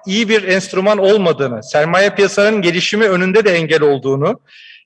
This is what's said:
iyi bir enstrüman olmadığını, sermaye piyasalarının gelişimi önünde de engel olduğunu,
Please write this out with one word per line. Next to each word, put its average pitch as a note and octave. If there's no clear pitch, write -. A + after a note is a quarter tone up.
iyi G3+
bir G#3
enstrüman F#3+
olmadığını, D#3
sermaye E3+
piyasalarının G3+
gelişimi F3+
önünde F#3
de F#3
engel D#3+
olduğunu, C#3